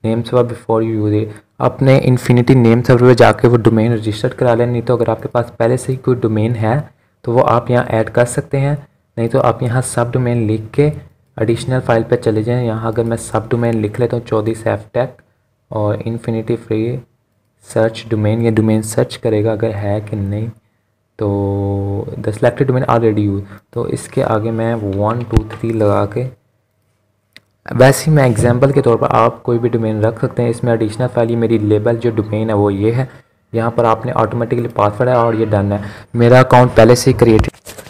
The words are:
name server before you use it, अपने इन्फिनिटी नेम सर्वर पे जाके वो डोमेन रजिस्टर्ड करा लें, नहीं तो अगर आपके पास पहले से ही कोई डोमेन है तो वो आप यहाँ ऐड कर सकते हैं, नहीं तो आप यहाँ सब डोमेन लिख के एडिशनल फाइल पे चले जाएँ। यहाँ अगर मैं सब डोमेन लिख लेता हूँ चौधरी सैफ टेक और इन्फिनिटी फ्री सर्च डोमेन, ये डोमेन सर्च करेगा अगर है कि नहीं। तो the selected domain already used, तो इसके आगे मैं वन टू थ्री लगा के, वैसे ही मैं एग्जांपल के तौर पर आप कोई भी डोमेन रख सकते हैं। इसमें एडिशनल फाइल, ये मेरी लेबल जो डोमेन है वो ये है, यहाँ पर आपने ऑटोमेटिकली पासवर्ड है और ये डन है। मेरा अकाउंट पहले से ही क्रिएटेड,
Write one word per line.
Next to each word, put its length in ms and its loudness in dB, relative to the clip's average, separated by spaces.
name 200 -2
server 200 0
before 380 -2
you 160 -2
use 160 0
it, 140 0
अपने 400 2
इन्फिनिटी 560 4
नेम 260 4
सर्वर 260 4
पे 80 8
जाके 320 4
वो 100 4
डोमेन 360 2
रजिस्टर्ड 400 -4
करा 200 0
लें, 140 2
नहीं 140 -2
तो 160 -2
अगर 120 0
आपके 180 -4
पास 320 -4
पहले 180 0
से 140 -6
ही 60 -4
कोई 180 0
डोमेन 400 -2
है 220 -2
तो 100 -4
वो 80 4
आप 300 0
यहाँ 140 2
ऐड 240 -2
कर 160 2
सकते 320 -6
हैं, 200 -2
नहीं 120 -2
तो 100 0
आप 240 0
यहाँ 180 -2
सब 300 -4
डोमेन 360 -2
लिख 260 -4
के 180 2
एडिशनल 420 -2
फाइल 240 0
पे 120 0
चले 280 -2
जाएँ। 240 -2
यहाँ 240 -4
अगर 120 -2
मैं 140 -4
सब 340 -6
डोमेन 300 -2
लिख 180 -4
लेता 180 -2
हूँ 80 -8
चौधरी 300 -2
सैफ 380 -6
टेक 240 -4
और 300 -4
इन्फिनिटी 540 -6
फ्री 440 -6
सर्च 440 -2
डोमेन, 320 0
ये 100 2
डोमेन 300 2
सर्च 340 -4
करेगा 360 0
अगर 200 -2
है 300 -4
कि 140 -10
नहीं। 340 -6
तो 840 -2
the 140 -4
selected 320 0
domain 200 0
already 380 2
used, 220 -2
तो 140 -4
इसके 340 -6
आगे 300 -2
मैं 240 -2
वन 480 -2
टू 140 -4
थ्री 360 -6
लगा 320 0
के, 180 -8
वैसे 380 4
ही 60 4
मैं 100 4
एग्जांपल 440 2
के 100 2
तौर 160 2
पर 100 -2
आप 340 2
कोई 160 -2
भी 120 -2
डोमेन 320 -2
रख 200 -2
सकते 220 -2
हैं। 60 0
इसमें 240 -2
एडिशनल 340 -2
फाइल, 220 0
ये 60 -2
मेरी 240 2
लेबल 380 0
जो 140 -2
डोमेन 380 -4
है 60 -2
वो 140 2
ये 220 0
है, 160 -2
यहाँ 180 -2
पर 140 0
आपने 260 0
ऑटोमेटिकली 560 -2
पासवर्ड 420 0
है 60 2
और 200 2
ये 100 0
डन 280 0
है। 80 -4
मेरा 240 6
अकाउंट 360 4
पहले 200 8
से 160 2
ही 60 0
क्रिएटेड, 340 4